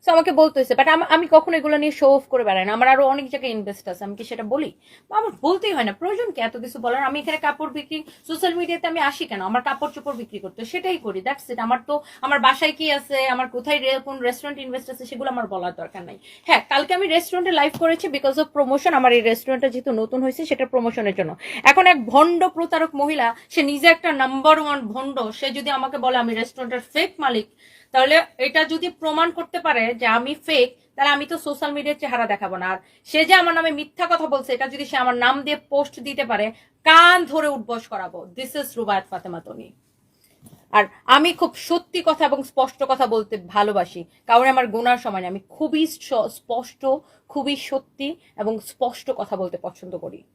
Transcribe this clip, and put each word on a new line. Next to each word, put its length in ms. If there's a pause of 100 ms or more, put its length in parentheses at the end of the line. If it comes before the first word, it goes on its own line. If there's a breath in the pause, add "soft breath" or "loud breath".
So 60
আমাকে 200
বলতে 260
হয়েছে, 160
but 140
আম-, 200
আমি 220
কখনো 260
এগুলো 200
নিয়ে 160
শো 220
অফ 140
করে 160
বেড়াই 200
না, 80
আমার 160
আরো 180
অনেক 240
জায়গায় 220
ইনভেস্ট 360
আছে, 160
আমি 120
কি 80
সেটা 180
বলি? 300 (380 soft breath)
বা 80
আমার 140 (100)
বলতেই 300
হয় 120
না, 80
প্রয়োজন 380
কি 100
এত 160
কিছু 220
বলার? 240
আমি 160
এখানে 180
কাপড় 360
বিক্রি, 320 (220 loud breath)
সোশ্যাল 280
মিডিয়াতে 320
আমি 140
আসি 240
কেন? 180
আমার 200
কাপড় 320
চোপড় 220
বিক্রি 220
করতে, 260
সেটাই 320
করি, 260
that's 300
it। 80
আমার 260
তো, 160 (200 loud breath)
আমার 180
বাসায় 320
কি 200
আছে, 340
আমার 220
কোথায় 300
রে-, 220
কোন 180
রেস্টুরেন্ট 420
ইনভেস্ট 300
আছে, 160
সেগুলো 240
আমার 160
বলার 280
দরকার 280
নাই। 160 (280 loud breath)
হ্যাঁ, 220
কালকে 260
আমি 120
রেস্টুরেন্টে 460
লাইভ 260
করেছি 300
because 280
of 180
promotion, 400
আমার 180
এই 80
রেস্টুরেন্টটা 480
যেহেতু 240
নতুন 300
হয়েছে, 240
সেটা 200
প্রমোশনের 480
জন্য। 220 (280 loud breath)
এখন 220
এক 200
ভণ্ড 420
প্রতারক 460
মহিলা, 400 (160 loud breath)
সে 120
নিজে 260
একটা 240
নাম্বার 460
ওয়ান 220
ভণ্ড, 500
সে 200
যদি 200
আমাকে 280
বলে 200
আমি 160
রেস্টুরেন্টের 460
ফেক 380
মালিক, 280 (460 soft breath)
তাহলে 300 (160)
এটা 260
যদি 240
প্রমাণ 420
করতে 300
পারে 340
যে 120
আমি 280 (120)
ফেক, 300 (200 soft breath)
তাহলে 160
আমি 140
তো 120
সোশ্যাল 340
মিডিয়ার 260
চেহারা 280
দেখাবো 300
না। 120
আর 100 (260 soft breath)
সে 200
যে 100
আমার 200
নামে 160
মিথ্যা 360
কথা 200
বলছে, 260
এটা 160
যদি 160
সে 120
আমার 200
নাম 260
দিয়ে 140
পোস্ট 440
দিতে 240
পারে, 280 (320 soft breath)
কান 400
ধরে 240
উঠবোস 380
করাবো। 400 (100)
This 240
is 60 (100)
রুবায়েত 340
ফাতেমা 300
তনি। 320 (1000 soft breath)
আর 120 (200 soft breath)
আমি 280
খুব 220
সত্যি 520
কথা 180
এবং 180
স্পষ্ট 400
কথা 240
বলতে 300
ভালোবাসি, 680 (220 soft breath)
কারণ 220
আমার 180
গোনার 320
সময় 220
নেই। 80
আমি 200
খুবই 380
স-, 420
স্পষ্ট, 580 (420 soft breath)
খুবই 280
সত্যি 600 (200 soft breath)
এবং 220
স্পষ্ট 580
কথা 200
বলতে 260
পছন্দ 360
করি। 240 (120)